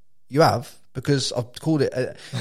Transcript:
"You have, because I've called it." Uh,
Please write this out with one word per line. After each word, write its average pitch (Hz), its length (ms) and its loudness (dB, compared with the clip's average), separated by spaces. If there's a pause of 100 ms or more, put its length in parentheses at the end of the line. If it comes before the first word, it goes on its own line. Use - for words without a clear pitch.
(300)
"You 139 120 2
have, 120 300 4 (220)
because 135 400 -2
I've 120 260 -4
called 156 240 0
it." - 100 0
Uh, 123 200 -4 (280)